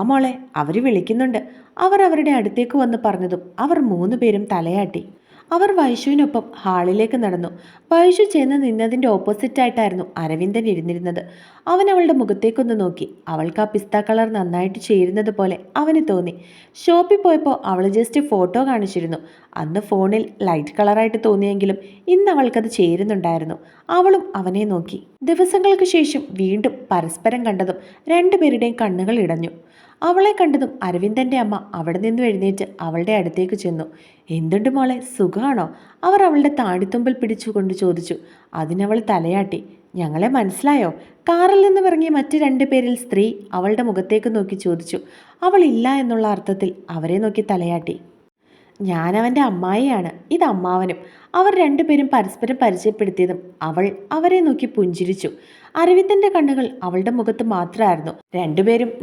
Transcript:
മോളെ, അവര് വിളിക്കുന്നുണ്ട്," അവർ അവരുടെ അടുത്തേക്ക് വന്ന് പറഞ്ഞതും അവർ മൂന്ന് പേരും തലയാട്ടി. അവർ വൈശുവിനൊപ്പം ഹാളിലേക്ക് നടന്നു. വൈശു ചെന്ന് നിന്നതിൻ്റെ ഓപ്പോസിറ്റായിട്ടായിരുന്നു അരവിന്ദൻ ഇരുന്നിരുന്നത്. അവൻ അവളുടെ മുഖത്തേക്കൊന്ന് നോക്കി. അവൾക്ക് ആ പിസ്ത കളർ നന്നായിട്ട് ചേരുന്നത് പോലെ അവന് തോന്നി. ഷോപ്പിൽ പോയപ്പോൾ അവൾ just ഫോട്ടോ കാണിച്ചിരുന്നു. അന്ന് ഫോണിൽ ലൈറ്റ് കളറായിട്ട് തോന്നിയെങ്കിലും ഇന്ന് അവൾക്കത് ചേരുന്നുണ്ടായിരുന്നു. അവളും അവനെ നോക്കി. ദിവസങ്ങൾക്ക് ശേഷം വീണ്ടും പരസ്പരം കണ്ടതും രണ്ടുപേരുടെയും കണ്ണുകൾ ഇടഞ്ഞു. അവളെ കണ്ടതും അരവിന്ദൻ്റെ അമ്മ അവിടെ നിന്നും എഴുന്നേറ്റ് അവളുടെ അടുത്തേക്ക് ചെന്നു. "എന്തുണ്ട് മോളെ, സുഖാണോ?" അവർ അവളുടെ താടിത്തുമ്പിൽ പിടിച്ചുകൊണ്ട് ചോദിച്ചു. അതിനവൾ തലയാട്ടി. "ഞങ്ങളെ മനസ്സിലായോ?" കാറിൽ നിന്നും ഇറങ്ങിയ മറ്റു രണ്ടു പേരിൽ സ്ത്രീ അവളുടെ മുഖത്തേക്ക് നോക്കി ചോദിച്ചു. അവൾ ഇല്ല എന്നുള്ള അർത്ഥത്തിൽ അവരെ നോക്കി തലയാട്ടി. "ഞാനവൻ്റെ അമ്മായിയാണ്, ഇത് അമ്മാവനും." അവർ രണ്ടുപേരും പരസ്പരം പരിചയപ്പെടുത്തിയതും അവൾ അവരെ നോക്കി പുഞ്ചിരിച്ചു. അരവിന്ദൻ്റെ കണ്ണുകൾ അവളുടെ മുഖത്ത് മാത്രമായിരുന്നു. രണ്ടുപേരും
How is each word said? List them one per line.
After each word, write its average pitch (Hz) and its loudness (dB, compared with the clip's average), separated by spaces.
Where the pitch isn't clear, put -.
മോളെ, 262 0
അവര് 151 -2
വിളിക്കുന്നുണ്ട്," 226 0
അവർ 392 4
അവരുടെ 311 2
അടുത്തേക്ക് 240 -2
വന്ന് 240 0
പറഞ്ഞതും 180 -2
അവർ 311 0
മൂന്ന് 185 0
പേരും 208 2
തലയാട്ടി. 180 -2
അവർ 381 2
വൈശുവിനൊപ്പം 277 2
ഹാളിലേക്ക് 190 0
നടന്നു. 175 -2
വൈശു 359 6
ചെന്ന് 277 2
നിന്നതിൻ്റെ 233 0
ഓപ്പോസിറ്റായിട്ടായിരുന്നു 208 0
അരവിന്ദൻ 175 -2
ഇരുന്നിരുന്നത്. 175 -4
അവൻ 370 2
അവളുടെ 349 4
മുഖത്തേക്കൊന്ന് 226 0
നോക്കി. 180 -4
അവൾക്ക് 165 -4
ആ - 2
പിസ്ത 208 -2
കളർ 220 0
നന്നായിട്ട് 185 -4
ചേരുന്നത് 202 2
പോലെ 185 -2
അവന് 311 2
തോന്നി. 180 -2
ഷോപ്പിൽ 359 4
പോയപ്പോൾ 311 2
അവൾ 190 0
just 233 2
ഫോട്ടോ 185 2
കാണിച്ചിരുന്നു. 185 -4
അന്ന് 160 -4
ഫോണിൽ 196 0
ലൈറ്റ് 160 -2
കളറായിട്ട് 214 2
തോന്നിയെങ്കിലും 196 0
ഇന്ന് 381 4
അവൾക്കത് 240 0
ചേരുന്നുണ്ടായിരുന്നു. 175 0
അവളും 370 4
അവനെ 190 -2
നോക്കി. 190 -4
ദിവസങ്ങൾക്ക് 370 4
ശേഷം 285 2
വീണ്ടും 214 0
പരസ്പരം 190 -2
കണ്ടതും 190 -4
രണ്ടുപേരുടെയും 311 2
കണ്ണുകൾ 190 -2
ഇടഞ്ഞു. 165 -2
അവളെ 370 4
കണ്ടതും 302 0
അരവിന്ദൻ്റെ 214 -2
അമ്മ 208 -2
അവിടെ 165 -4
നിന്നും 226 -2
എഴുന്നേറ്റ് 196 -2
അവളുടെ 170 -2
അടുത്തേക്ക് 185 -2
ചെന്നു. 165 -4
"എന്തുണ്ട് 165 0
മോളെ, 254 0
സുഖാണോ?" 208 -2
അവർ 392 4
അവളുടെ 294 4
താടിത്തുമ്പിൽ 214 -2
പിടിച്ചുകൊണ്ട് 214 -4
ചോദിച്ചു. 175 -2
അതിനവൾ 185 -2
തലയാട്ടി. 190 -2
"ഞങ്ങളെ 170 -2
മനസ്സിലായോ?" 247 0
കാറിൽ 370 4
നിന്നും 392 4
ഇറങ്ങിയ 330 2
മറ്റു 294 0
രണ്ടു 269 2
പേരിൽ 247 2
സ്ത്രീ 202 0
അവളുടെ 208 0
മുഖത്തേക്ക് 214 -2
നോക്കി 196 -4
ചോദിച്ചു. 170 -4
അവൾ 370 4
ഇല്ല 233 2
എന്നുള്ള 226 0
അർത്ഥത്തിൽ 190 -4
അവരെ 165 -2
നോക്കി 214 -2
തലയാട്ടി. 170 -2
"ഞാനവൻ്റെ 196 0
അമ്മായിയാണ്, 190 -2
ഇത് 349 0
അമ്മാവനും." 180 -2
അവർ 392 4
രണ്ടുപേരും 285 2
പരസ്പരം 226 -2
പരിചയപ്പെടുത്തിയതും 190 0
അവൾ 160 -2
അവരെ 349 2
നോക്കി 302 0
പുഞ്ചിരിച്ചു. 180 -2
അരവിന്ദൻ്റെ 381 4
കണ്ണുകൾ 277 2
അവളുടെ 185 -2
മുഖത്ത് 226 -2
മാത്രമായിരുന്നു. 175 0
രണ്ടുപേരും 190 2